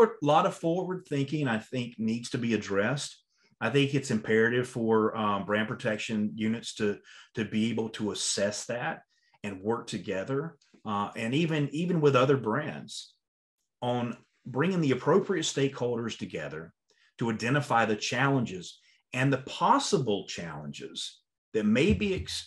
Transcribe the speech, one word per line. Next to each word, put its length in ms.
lot 260
of 100
forward 520
thinking 380
I 120
think 380
needs 340
to 80
be 160
addressed. 680
I 100
think 220
it's 200
imperative 560
for, 480
um, 280
brand 220
protection 680
units 400
to, 220
to 100
be 260
able 200
to 220
assess 540
that 340
and 200
work 260
together, 680
uh, 300
and 180
even, 380
even 280
with 140
other 220
brands 800
on 340
bringing 340
the 120
appropriate 500
stakeholders 720
together 560
to 140
identify 520
the 120
challenges 800
and 200
the 60
possible 880
challenges 920
that 140
may 280
be 200
ex-, 320